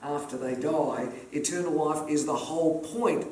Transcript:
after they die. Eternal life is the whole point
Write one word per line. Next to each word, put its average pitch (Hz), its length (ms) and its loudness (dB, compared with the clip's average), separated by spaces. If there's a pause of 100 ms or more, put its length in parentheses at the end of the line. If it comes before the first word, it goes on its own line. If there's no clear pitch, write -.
after 143 360 -4
they 127 180 -2
die. 143 540 0 (220)
Eternal 165 400 -2
life 151 380 2
is 151 160 2
the 151 100 0
whole 160 440 2
point - 520 0